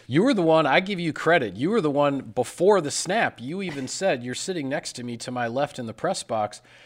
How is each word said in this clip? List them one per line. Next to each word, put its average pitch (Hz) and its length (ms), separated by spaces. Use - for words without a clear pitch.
You 147 160
were 269 120
the 190 80
one, 160 220
I 143 140
give 190 200
you 165 120
credit. 131 460
You 151 140
were 226 100
the 151 100
one 139 300
before 156 580
the 147 120
snap. 180 500
You 160 220
even 139 260
said, 160 340
"You're 123 120
sitting 160 340
next - 240
to 120 100
me 120 140
to 123 140
my 123 160
left 135 300
in 120 100
the 107 80
press - 280
box," 107 380